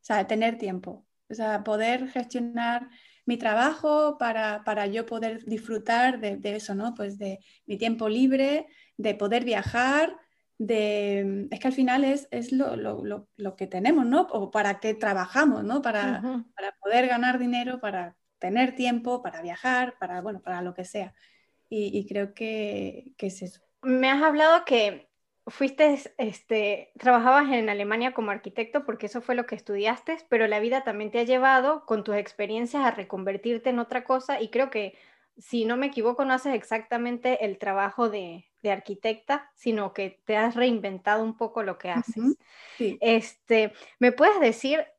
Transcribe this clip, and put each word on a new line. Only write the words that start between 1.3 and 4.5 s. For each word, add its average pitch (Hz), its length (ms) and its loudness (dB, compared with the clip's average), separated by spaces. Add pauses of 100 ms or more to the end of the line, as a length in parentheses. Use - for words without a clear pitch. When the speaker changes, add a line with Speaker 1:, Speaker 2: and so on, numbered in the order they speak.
Speaker 1:
sea, 214 280 -4
poder 233 460 -2
gestionar 240 800 -4 (360)
mi 240 120 -2
trabajo 294 800 2
para, 214 480 -2